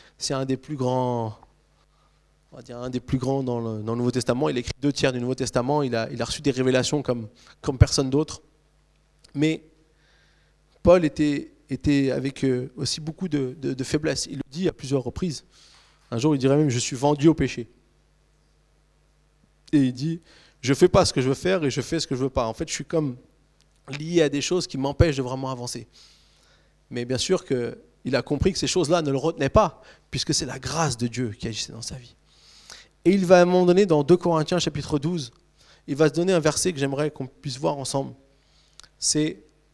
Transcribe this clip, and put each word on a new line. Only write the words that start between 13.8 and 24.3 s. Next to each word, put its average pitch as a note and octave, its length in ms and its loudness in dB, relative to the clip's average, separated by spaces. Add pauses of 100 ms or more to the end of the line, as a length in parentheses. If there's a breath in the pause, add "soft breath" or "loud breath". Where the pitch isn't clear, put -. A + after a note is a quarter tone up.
faiblesse. D3+ 420 -2
Il - 100 -10
le C#3 140 -6
dit F3 180 -2
à D#3 40 -2
plusieurs C3+ 300 -4
reprises. D3 440 -6 (640 soft breath)
Un A#2 80 -4
jour, D3+ 160 2
il C#3 40 0
dirait C3+ 200 4
même, « D3+ 120 4
Je A#2+ 80 0
suis B2 180 -4
vendu C#3+ 320 4
au D#3 60 6
péché. » B2+ 320 -4 (2000)
Et D3+ 60 4
il B2+ 160 2
dit, « D#3 260 -6 (400 soft breath)
Je B2+ 140 0
fais F3+ 140 6
pas F#3 180 6
ce - 80 -4
que C#3 80 0
je B2+ 80 0
veux C#3 40 0
faire F3+ 300 -2
et C3+ 60 0
je C3 100 -6
fais E3 180 -4
ce - 80 -6
que - 80 -4
je B2+ 80 -4
veux C3+ 80 -2
pas. B2 160 -2
En A2+ 60 -4
fait, D#3 160 -8
je - 60 -8
suis C#3 100 -10
comme D3 320 -4 (840)
lié E3 220 0
à D3+ 80 4
des C#3 140 -4